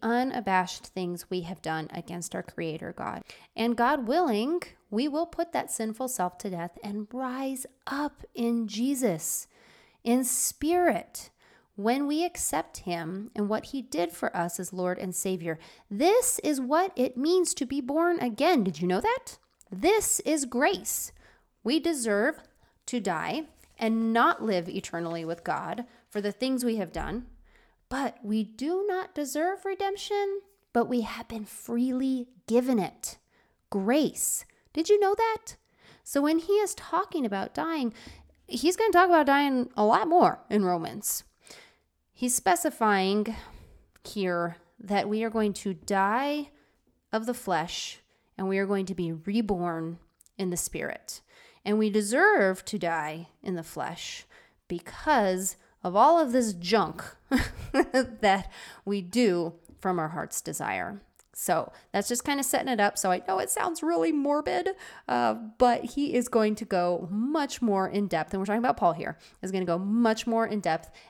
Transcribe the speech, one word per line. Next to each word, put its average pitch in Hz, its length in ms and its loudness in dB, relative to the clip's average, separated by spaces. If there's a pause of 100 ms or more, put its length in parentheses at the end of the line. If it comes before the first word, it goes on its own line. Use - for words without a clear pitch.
unabashed 226 880 0
things 175 420 -6
we 185 120 -2
have 170 200 -10
done 160 320 -4
against 175 420 -8
our 185 80 -6
Creator - 540 -8
God. - 240 -8 (340)
And 226 220 0
God 247 280 2
willing, 285 580 0 (260)
we 240 180 0
will 311 200 -2
put 339 260 -6
that - 180 -4
sinful 214 380 -4
self 180 300 -4
to 208 100 -8
death 170 340 -6
and 208 300 -8
rise 262 520 -6 (200)
up 285 400 -6 (100)
in 233 320 0
Jesus, 226 800 -2 (560)
in 247 220 4
spirit, - 1040 0 (480)
when 247 300 2
we 311 180 2
accept - 540 -4
him 175 560 -6
and 208 120 0
what 214 180 -2
he 269 180 -8
did 339 280 -2
for - 240 -4
us 175 240 -2
as 180 140 -8
Lord 180 240 -2
and 180 180 -6
Savior. 170 440 -4 (320)
This 349 480 4
is 294 200 0
what 320 360 2
it - 200 0
means 330 380 2
to 254 140 -4
be 277 140 -4
born 330 380 2
again. 254 440 2
Did 170 180 -2
you 175 60 2
know 185 120 2
that? 480 380 -2 (340)
This 339 500 2
is 285 240 0
grace. 247 640 -2 (520)
We 285 160 2
deserve 262 640 0 (460)
to 247 120 -2
die 180 440 -2 (340)
and 226 340 2
not 247 300 4
live 185 260 0
eternally 170 560 -6
with 170 200 -6
God 165 420 -4 (240)
for 214 100 -6
the 202 120 -2
things 254 340 -2
we 226 120 0
have 180 140 -4
done. 165 360 -8 (600)
But 262 340 -4
we 214 200 -2
do 320 440 -4
not 370 260 -4
deserve 302 500 -2
redemption, 392 800 -2 (320)
but 233 160 2
we 247 120 0
have 226 260 -10
been 220 180 -10
freely 254 840 -2 (200)
given 247 320 4
it. - 400 -6 (500)
Grace. 226 760 0 (280)
Did 330 160 -2
you 415 100 8
know 403 140 4
that? 440 440 -2 (460)
So 277 200 0
when 320 160 4
he 370 140 0
is 403 200 2
talking 339 500 -4
about 202 300 -4
dying, 302 400 -2 (540)
he's 262 280 0
gonna 440 160 2
talk 359 180 8
about 311 180 8
dying 277 500 2
a 214 80 4
lot 240 220 4
more 311 320 6 (100)
in 208 160 2
Romans. 175 580 -2 (920)
He's 247 160 -2
specifying 214 1000 2 (680)
here 175 540 -2 (220)
that 202 280 0
we 214 160 0
are 226 60 -2
going 214 240 2
to 190 220 -4
die 240 760 0 (640)
of 220 140 -2
the 247 80 -2
flesh - 640 -4 (360)
and 190 140 -4
we 190 80 0
are 196 80 2
going 196 220 0
to 185 80 -6
be 170 160 -2
reborn 175 880 -2 (360)
in 185 140 -2
the 175 80 -2
spirit. - 640 -8 (420)
And 208 140 2
we 214 140 2
deserve 214 720 4
to - 140 -6
die 165 480 -4 (160)
in 190 100 -4
the 165 80 -4
flesh - 640 -10 (420)
because 190 880 0 (260)
of 180 120 -4
all 302 240 8
of 269 120 2
this 233 220 2
junk 175 500 0 (260)
<laughs> - 420 0
that 233 800 2 (320)
we 202 200 -2
do 175 500 2 (260)
from 180 200 0
our 156 80 -2
heart's - 340 -6
desire. 151 640 -6 (360)
So 160 320 0 (200)
that's 202 160 -2
just 240 160 -2
kinda 277 180 -2
setting - 260 0
it 240 120 0
up. 202 180 2
So 185 140 0
I 180 160 0
know 381 100 0
it - 140 -2
sounds 339 320 -2
really 330 280 2
morbid, 302 580 0 (380)
uh, 240 280 2 (240)
but 247 260 4
he 277 300 -2
is 240 140 2
going 214 260 2
to 214 100 -8
go 175 460 0
much 277 500 -2
more 196 260 2
in 202 200 -2
depth. 156 260 -2
And 190 80 -2
we're 196 60 -2
talking 214 100 0
about 233 180 2
Paul 175 180 4
here, - 260 -6 (240)
is 185 80 -4
gonna 190 120 0
go 170 140 0
much 220 480 2
more 226 220 2
in 208 140 -2
depth 165 280 -2 (200)